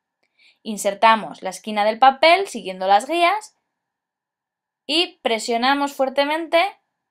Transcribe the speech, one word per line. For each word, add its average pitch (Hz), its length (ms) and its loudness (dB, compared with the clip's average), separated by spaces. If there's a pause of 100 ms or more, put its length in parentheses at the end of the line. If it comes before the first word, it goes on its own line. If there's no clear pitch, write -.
(640)
Insertamos 208 800 0
la 185 80 -8
esquina 208 340 -4
del 220 140 -2
papel 320 480 4
siguiendo 185 400 -10
las 202 220 2
guías 349 480 -2 (1300)
y 339 360 -2
presionamos 247 720 -2
fuertemente 302 840 -2 (320)